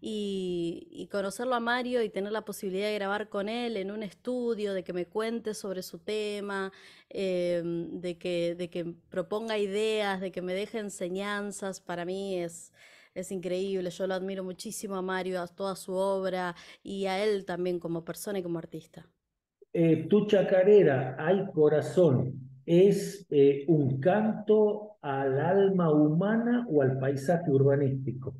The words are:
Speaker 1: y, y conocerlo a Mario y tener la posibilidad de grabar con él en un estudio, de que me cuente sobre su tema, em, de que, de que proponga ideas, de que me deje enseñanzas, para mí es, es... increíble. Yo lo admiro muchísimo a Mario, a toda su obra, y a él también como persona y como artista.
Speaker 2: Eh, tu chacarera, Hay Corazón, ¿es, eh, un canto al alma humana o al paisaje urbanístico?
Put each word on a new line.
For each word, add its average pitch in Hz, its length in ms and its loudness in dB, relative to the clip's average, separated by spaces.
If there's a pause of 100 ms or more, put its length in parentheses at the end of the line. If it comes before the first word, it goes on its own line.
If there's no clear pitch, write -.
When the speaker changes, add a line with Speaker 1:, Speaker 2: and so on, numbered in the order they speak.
Speaker 1:
y, 185 880 -4
y - 160 -12
conocerlo 202 480 -4
a 233 60 -2
Mario 240 420 0
y 214 60 -2
tener 202 240 -6
la 214 100 -4
posibilidad 196 460 -6
de 214 60 -2
grabar 202 340 -4
con 202 200 -4
él 233 280 -4
en 190 140 -4
un 214 120 -8
estudio, 226 720 -4
de 185 100 -4
que 180 100 -8
me 175 140 -4
cuente 220 460 -4
sobre 190 280 -8
su - 180 -14
tema, 202 760 -6 (360)
em, 175 920 -2
de 175 160 -6
que, 170 380 -2
de 175 140 -8
que 175 140 -6 (260)
proponga 214 480 -4
ideas, 208 640 -2
de 190 120 -6
que 185 80 -8
me 180 120 -4
deje 208 260 -6
enseñanzas, 202 1040 -6
para 175 240 -8
mí 190 340 -6
es, 170 340 -10 (400)
es... - 180 -10
increíble. 185 600 -4
Yo 185 160 -6
lo 196 60 -2
admiro 190 300 -6
muchísimo 196 540 -10
a 185 40 -4
Mario, 185 400 -4
a 175 60 -8
toda 196 300 -6
su 185 160 -10
obra, 185 600 -2 (300)
y 196 220 -6
a 190 180 -2
él 202 220 0
también 180 340 -2
como 170 240 -4
persona 196 360 -8
y 185 40 -6
como 170 160 -4
artista. - 500 -16 (640)
Speaker 2:
Eh, 165 360 4
tu 208 180 6
chacarera, 185 920 6
Hay 180 340 2
Corazón, 151 960 4 (160)
¿es, 185 640 4
eh, 139 380 6
un 139 320 4
canto 214 1000 2
al 139 400 0
alma 180 500 4
humana 202 800 4
o 147 120 4
al 131 180 2
paisaje 143 520 0
urbanístico? 135 880 2